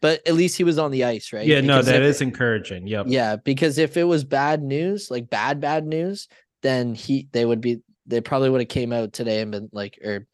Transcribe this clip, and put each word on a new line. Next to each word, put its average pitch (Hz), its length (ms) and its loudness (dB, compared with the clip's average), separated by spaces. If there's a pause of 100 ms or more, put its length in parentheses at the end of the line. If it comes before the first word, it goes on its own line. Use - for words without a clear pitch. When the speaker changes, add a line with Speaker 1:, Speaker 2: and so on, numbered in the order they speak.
Speaker 1:
but 156 240 2
at 165 80 2
least 170 220 2
he 185 80 0
was 165 120 2
on 151 140 0
the 131 140 0
ice, 120 280 -4
right? 110 140 -4
Speaker 2:
Yeah, 151 140 6
no, 139 140 4
Speaker 1:
Because 127 120 6
Speaker 2:
that 127 160 6
Speaker 1:
if 143 60 6
Speaker 2:
is 143 120 2
encouraging. 110 680 -2
Yep. 104 200 -4
Speaker 1:
Yeah, 117 280 0
because 139 420 0
if 151 180 0
it 170 80 2
was 160 200 2
bad 147 400 0
news, 170 440 -4
like, 123 220 -8
bad, 123 300 -2
bad 156 260 -2
news, 170 400 -6 (360)
then 123 340 0
he, 135 340 -2
they 120 140 2
would 117 160 2
be, 120 180 -2 (280)
they 117 140 -2
probably 135 300 0
would 131 120 2
have 113 60 -4
came 120 240 -4
out 113 200 -4
today 110 280 -2
and 107 120 -6
been 104 200 -8
like, 101 320 -10
or 104 300 -6